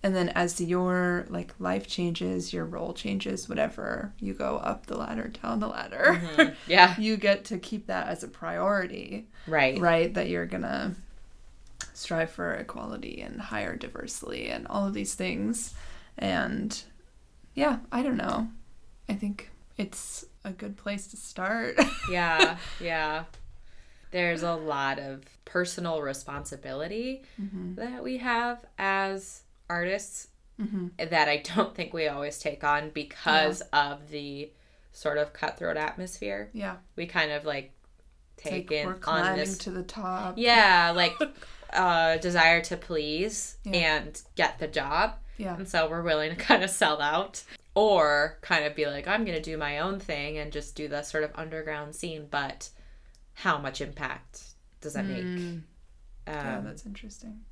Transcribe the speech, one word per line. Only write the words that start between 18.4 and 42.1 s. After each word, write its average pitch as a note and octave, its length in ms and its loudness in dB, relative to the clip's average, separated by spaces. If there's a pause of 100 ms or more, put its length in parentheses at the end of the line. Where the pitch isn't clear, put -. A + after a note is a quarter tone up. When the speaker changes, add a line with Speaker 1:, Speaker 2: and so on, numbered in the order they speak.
Speaker 1:
I A3+ 40 0
think G3+ 380 -4 (260)
it's - 480 -8 (180)
a G3 80 -8
good G3+ 260 -10
place G3+ 300 -6
to - 100 -16
start. G#3+ 600 -2 (160)
<laughs> - 160 -4
Speaker 2:
Yeah, E3+ 480 4 (220)
yeah. D#3+ 440 0 (880)
There's E3+ 320 2
a E3+ 100 2
lot C#3 460 0
of C3+ 240 -10 (220)
personal F3 560 -2
responsibility C#3+ 1200 -6 (180)
Speaker 1:
Mm-hmm. F#3 340 -6
Speaker 2:
that B3 280 -8
we B3+ 140 -4
have A#3+ 420 0 (180)
as G3 640 0 (280)
artists F3+ 580 -2 (340)
Speaker 1:
Mm-hmm. F#3+ 260 -2 (220)
Speaker 2:
that D#3 180 6
I D3 100 4
don't E3+ 380 0
think E3 180 -6
we E3 140 0
always C#3+ 320 -4
take D3 240 -4
on D3 280 2
because D3+ 680 4 (120)
Speaker 1:
Yeah. C#3+ 200 6
Speaker 2:
of D3 160 -14
the C#3+ 420 -8 (420)
sort D3 240 -2
of D3 160 0
cutthroat E3 420 -2
atmosphere. F#3 800 -6
Speaker 1:
Yeah. G3 240 -6 (180)
Speaker 2:
We E3+ 120 -6
kind D#3+ 240 0
of, D3 120 -4
like, C#3+ 300 -4 (640)
take - 160 -6 (100)
Speaker 1:
It's - 80 -4
like D3+ 80 2
Speaker 2:
in D3 80 -2
Speaker 1:
we're F#3 60 -4
Speaker 2:
on F#3+ 80 -10
Speaker 1:
climbing E3+ 380 2
Speaker 2:
this G3 200 -2
Speaker 1:
to F#3+ 120 -6
the F3+ 120 -6
top. F#3 540 -6
Speaker 2:
Yeah, G3+ 540 8
like, E3+ 220 4 (300)
Speaker 1:
<laughs> - 300 -14
Speaker 2:
uh, E3 440 6